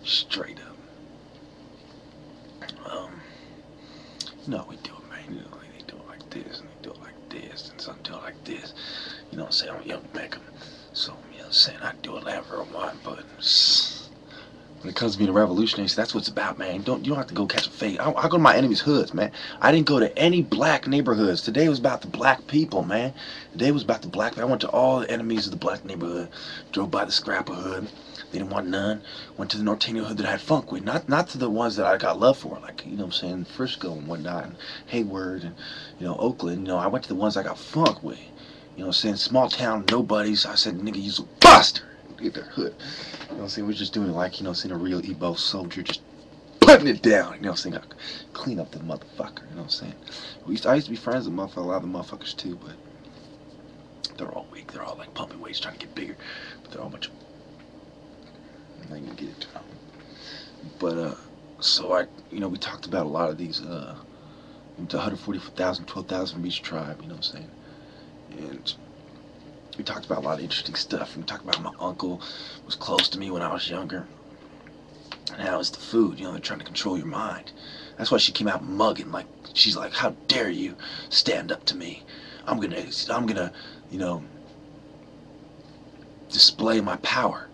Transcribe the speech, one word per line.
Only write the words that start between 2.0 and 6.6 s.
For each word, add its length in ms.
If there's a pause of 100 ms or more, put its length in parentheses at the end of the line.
Um, 340 (1300)
you 60
know 180
we 80
do 160
it, 160
man. 260
You 60
know, 160
like, 220
they 120
do 60
it 100
like 220
this, 300
and 100